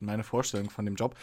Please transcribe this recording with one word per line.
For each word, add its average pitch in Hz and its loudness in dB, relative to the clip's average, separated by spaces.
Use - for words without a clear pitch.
meine 107 0
Vorstellung 104 2
von - -4
dem 101 0
Job. - 0